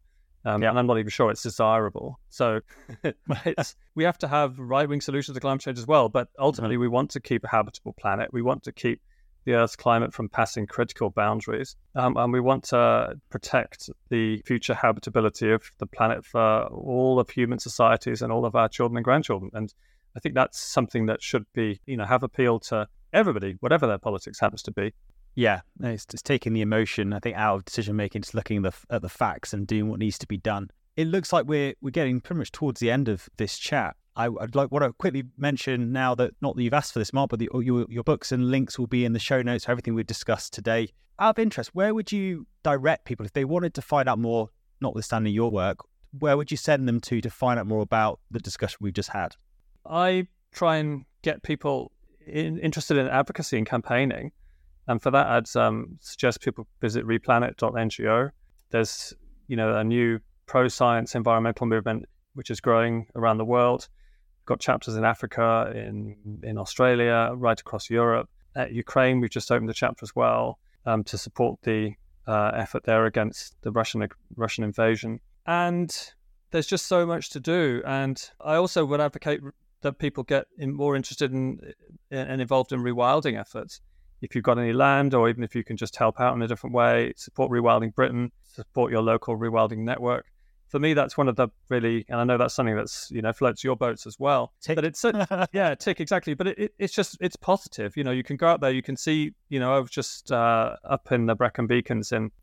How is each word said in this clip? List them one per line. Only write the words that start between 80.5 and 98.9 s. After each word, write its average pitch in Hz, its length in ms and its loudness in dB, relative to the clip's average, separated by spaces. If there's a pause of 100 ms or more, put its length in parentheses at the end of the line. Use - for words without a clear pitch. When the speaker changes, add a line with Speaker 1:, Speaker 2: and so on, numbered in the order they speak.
Speaker 1:
in, 139 160 -4
more 143 200 0
interested 135 380 -2
in, 131 260 -4 (520)
in, 139 80 -6
and 131 240 -4
involved 131 300 2
in - 80 -2
rewilding 123 580 2
efforts. - 420 -12 (400)
If - 140 -10
you've 107 100 -2
got 120 140 4
any 117 140 0
land, 139 400 4
or 117 160 6
even 117 160 -2
if - 100 -8
you 117 80 -2
can 113 140 -8
just - 200 -8
help 110 220 2
out 123 160 2
in 120 60 -2
a 113 80 -2
different 120 260 -6
way, 120 400 4
support - 360 -2
Rewilding 117 440 2
Britain, 123 380 0 (120)
support - 460 -2
your 113 120 2
local 113 340 0
rewilding 110 420 0
network. 120 460 -2 (440)
For 143 100 -2
me, 151 160 4
that's 135 240 2
one 139 100 4
of 113 80 2
the 123 120 2 (200)
really, 117 400 0
and 123 100 -4
I 120 60 2
know 123 140 2
that's 120 160 0
something 117 200 2
that's, - 360 -6
you 113 100 -6
know, 110 140 0
floats 123 280 0
your 127 140 0
boats 117 300 -2
as 107 120 -16
well. 135 440 0
Speaker 2:
Tick. 160 140 -4
Speaker 1:
But 156 100 2
it's 165 180 -4
a, 196 460 0
Speaker 2:
<laughs> - 20 -10
Speaker 1:
yeah, 180 220 2
tick, 180 260 -4
exactly. 170 320 -2
But 180 140 -4
it, 190 120 -4
it, 208 200 -4
it's 196 160 -4
just, - 260 -2
it's 180 160 -4
positive. 151 640 -2
You 147 40 -2
know, 131 100 -2
you 127 100 -2
can 143 160 -8
go 165 100 4
out 165 140 4
there, 135 80 4
you 131 120 0
can 135 140 -8